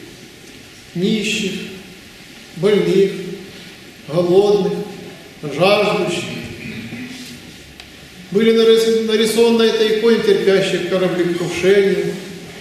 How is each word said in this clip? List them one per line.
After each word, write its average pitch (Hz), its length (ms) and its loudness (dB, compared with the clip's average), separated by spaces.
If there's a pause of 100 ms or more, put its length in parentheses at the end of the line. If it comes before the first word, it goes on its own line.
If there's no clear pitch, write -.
(960)
нищих, 202 560 -2 (1040)
больных, 190 540 2 (960)
голодных, 185 680 2 (680)
жаждущих. 180 800 0 (2000)
Были 226 200 4
нарис-, 226 560 4
нарисованы 226 520 2
на 226 40 4
этой 214 360 2
иконе 226 200 4
терпящие 190 680 2
кораблекрушение, 180 1200 0 (480)